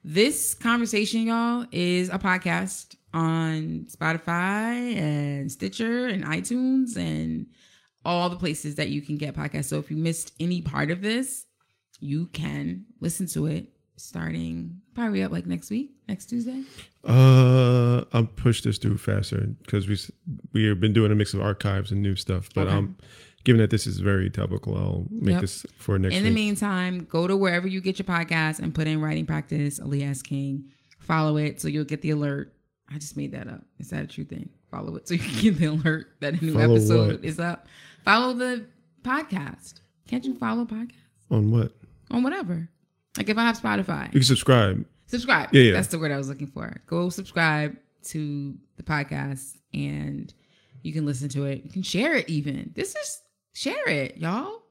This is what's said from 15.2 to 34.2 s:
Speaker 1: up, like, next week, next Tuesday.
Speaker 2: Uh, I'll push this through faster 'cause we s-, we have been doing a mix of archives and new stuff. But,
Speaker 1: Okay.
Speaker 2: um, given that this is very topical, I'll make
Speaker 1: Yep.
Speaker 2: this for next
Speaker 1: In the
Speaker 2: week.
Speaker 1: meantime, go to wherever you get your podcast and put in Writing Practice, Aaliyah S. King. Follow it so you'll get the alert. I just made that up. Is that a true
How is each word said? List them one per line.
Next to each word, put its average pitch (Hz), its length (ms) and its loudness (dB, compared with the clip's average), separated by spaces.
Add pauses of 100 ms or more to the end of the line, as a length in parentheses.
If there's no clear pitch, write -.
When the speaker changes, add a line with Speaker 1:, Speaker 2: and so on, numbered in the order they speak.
Speaker 1:
up, - 100 -2
like, 175 140 -4
next 175 240 -6
week, 254 220 -4 (160)
next 196 180 -8
Tuesday. 247 380 -6 (400)
Speaker 2:
Uh, 127 1080 6
I'll 117 140 4
push - 380 0
this 113 160 0
through 107 180 0
faster 101 580 -2 (120)
'cause 98 200 0
we 104 60 0
s-, - 160 -4 (420)
we 110 140 2
have 104 140 4
been 107 140 4
doing 107 180 6
a 107 40 4
mix 104 200 0
of 101 60 0
archives 101 500 -2
and 98 100 0
new 98 140 0
stuff. 92 400 -4
But, 95 120 2
Speaker 1:
Okay. 98 100 2
Speaker 2:
um, 101 200 -2 (460)
given 120 160 8
that 107 100 6
this 110 160 2
is 95 140 -4
very 95 320 2
topical, 98 440 -4
I'll 95 360 -2
make 208 220 2
Speaker 1:
Yep. - 80 2
Speaker 2:
this - 240 -6 (100)
for 98 240 -2
next 95 160 2
Speaker 1:
In 190 80 2
the 220 60 4
Speaker 2:
week. 226 60 4
Speaker 1:
meantime, 190 680 0
go 165 220 0
to 190 100 2
wherever 180 300 2
you 190 140 -2
get 190 180 -4
your 190 80 -6
podcast 165 520 0
and 160 140 -4
put 156 140 0
in 156 140 0
Writing 156 260 -2
Practice, 147 520 -2
Aaliyah 139 300 -4
S. 135 140 -6
King. 139 480 -6 (280)
Follow 156 380 2
it 151 240 -2
so - 60 -4
you'll 151 180 -2
get 151 160 -6
the 156 80 -2
alert. 143 460 -4 (340)
I 143 80 -12
just 147 180 -12
made 143 180 -6
that - 140 -12
up. - 160 -16 (140)
Is - 140 -14
that 95 120 -6
a - 40 -10
true - 180 -12